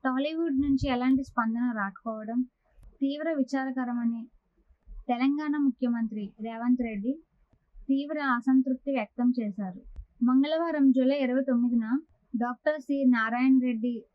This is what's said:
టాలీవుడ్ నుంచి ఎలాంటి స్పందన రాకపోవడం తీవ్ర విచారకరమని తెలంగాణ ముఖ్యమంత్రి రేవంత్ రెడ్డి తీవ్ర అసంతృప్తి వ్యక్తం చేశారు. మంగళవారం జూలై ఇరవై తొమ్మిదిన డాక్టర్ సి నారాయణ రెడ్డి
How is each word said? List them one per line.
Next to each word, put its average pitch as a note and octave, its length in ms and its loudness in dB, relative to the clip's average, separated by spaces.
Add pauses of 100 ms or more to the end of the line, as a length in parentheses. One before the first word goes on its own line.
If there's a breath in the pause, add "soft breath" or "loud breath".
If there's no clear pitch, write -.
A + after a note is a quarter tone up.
టాలీవుడ్ C#4 580 -2
నుంచి C#4 280 0
ఎలాంటి C4 340 2
స్పందన A#3 520 -2
రాకపోవడం A3 680 -6 (600)
తీవ్ర D4 320 -2
విచారకరమని B3+ 960 -2 (800)
తెలంగాణ C#4+ 500 0
ముఖ్యమంత్రి A#3 840 -2
రేవంత్ A#3 400 0
రెడ్డి A3+ 320 -4 (640)
తీవ్ర C#4+ 420 -2
అసంతృప్తి C4 720 2
వ్యక్తం B3 500 0
చేశారు. G3 400 -6 (420)
మంగళవారం C#4+ 680 4
జూలై C4 280 4
ఇరవై B3+ 240 0
తొమ్మిదిన A#3+ 560 2 (380)
డాక్టర్ B3 440 -2
సి C#4 240 0
నారాయణ B3 580 4
రెడ్డి A#3+ 400 -2 (120)